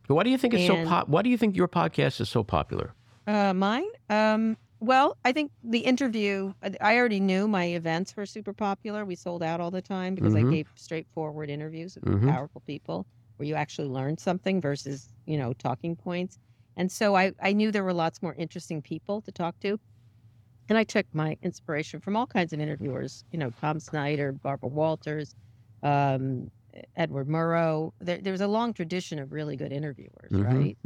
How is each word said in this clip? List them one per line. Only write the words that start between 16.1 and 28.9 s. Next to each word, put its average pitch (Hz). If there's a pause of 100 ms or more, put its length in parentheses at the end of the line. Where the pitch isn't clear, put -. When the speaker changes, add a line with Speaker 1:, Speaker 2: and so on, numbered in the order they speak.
Speaker 2:
And 185
so 202
I, 190
I 196
knew 214
there 202
were 185
lots 165
more 160
interesting 165
people 202
to -
talk 170
to. 208 (920)
And 214
I 220
took 208
my 156
inspiration 156
from 196
all 233
kinds 175
of 151
interviewers, 143
you 165
know, 135 (100)
Tom 156
Snyder, 143
Barbara 139
Walters, 151 (500)
um, 135 (440)
Edward 139
Murrow. 160
There, 175
there 190
was 185
a 202
long 220
tradition 175